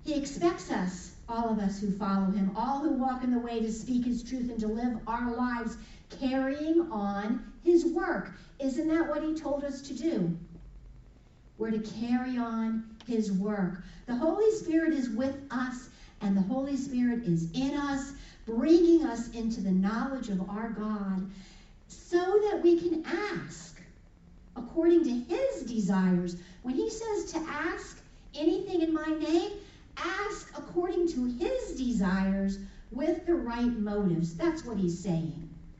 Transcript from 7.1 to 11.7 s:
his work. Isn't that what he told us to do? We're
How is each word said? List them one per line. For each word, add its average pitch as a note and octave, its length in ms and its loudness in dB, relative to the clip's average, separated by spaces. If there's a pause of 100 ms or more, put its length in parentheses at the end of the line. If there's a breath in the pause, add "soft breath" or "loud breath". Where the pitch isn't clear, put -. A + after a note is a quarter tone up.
his F4 200 8
work. E4+ 460 0 (300 loud breath)
Isn't C#4 280 0
that D#4+ 200 4
what D4+ 160 0
he D#4 100 0
told C#4+ 300 -2
us C#4 180 -6
to - 120 -10
do? F#3+ 440 0 (1200)
We're A3 140 0